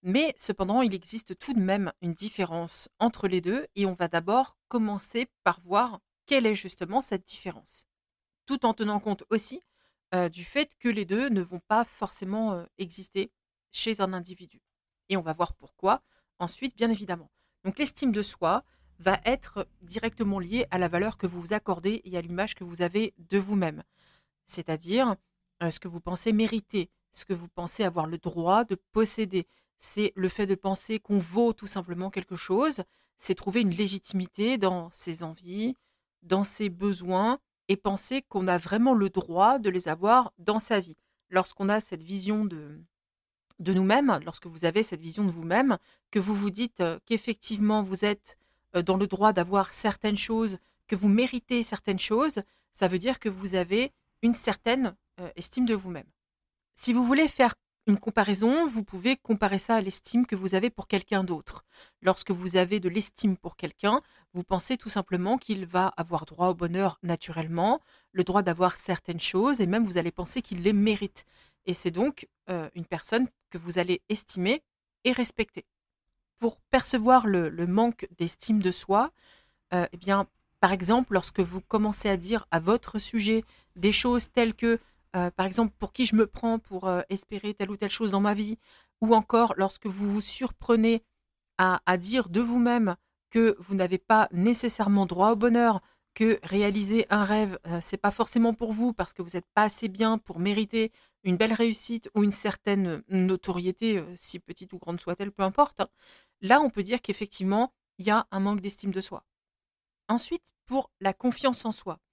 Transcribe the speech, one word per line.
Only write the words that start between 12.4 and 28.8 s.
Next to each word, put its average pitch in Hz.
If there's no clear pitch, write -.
euh, 175
exister 190
chez 214
un 190
individu. 180
Et 196
on 180
va 160
voir 170
pourquoi 190
ensuite, 247
bien 233
évidemment. 190
Donc 190
l'estime 277
de 208
soi 196
va 190
être 240
directement 202
liée 190
à 185
la 180
valeur 185
que 196
vous 175
vous 170
accordez 202
et 185
à 175
l'image 175
que 185
vous 170
avez 196
de 180
vous-même. 190
C'est-à-dire, 180
euh, 165
ce -
que 190
vous 170
pensez 180
mériter, 214
ce -
que 196
vous 170
pensez 175
avoir 170
le 165
droit 175
de 196